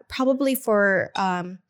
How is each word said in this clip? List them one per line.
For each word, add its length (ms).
probably 460
for, 600
um, 440